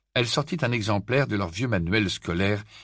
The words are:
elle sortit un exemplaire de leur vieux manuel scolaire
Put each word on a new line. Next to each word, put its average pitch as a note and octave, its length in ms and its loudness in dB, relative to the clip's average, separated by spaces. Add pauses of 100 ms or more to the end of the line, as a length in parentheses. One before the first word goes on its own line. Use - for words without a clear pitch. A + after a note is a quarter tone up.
(140)
elle B2 140 2
sortit D3 320 -2
un A#2+ 120 2
exemplaire A#2 540 0
de G#2+ 100 -2
leur G2 120 -2
vieux G2+ 200 -4
manuel G2 420 2
scolaire G2 540 -2 (200)